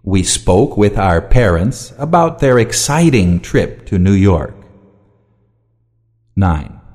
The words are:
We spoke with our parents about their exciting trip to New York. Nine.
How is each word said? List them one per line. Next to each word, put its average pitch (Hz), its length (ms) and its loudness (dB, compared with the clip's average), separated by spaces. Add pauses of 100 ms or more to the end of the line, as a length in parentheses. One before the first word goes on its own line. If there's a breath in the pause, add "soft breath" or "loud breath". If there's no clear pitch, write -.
We 95 200 0
spoke 101 520 0
with 104 220 0
our 87 240 0
parents 101 720 0
about 165 440 -2
their 127 180 2
exciting 117 800 0
trip - 480 -4
to 95 140 -2
New 95 120 2
York. 95 440 0 (1800)
Nine. 87 460 -4 (140)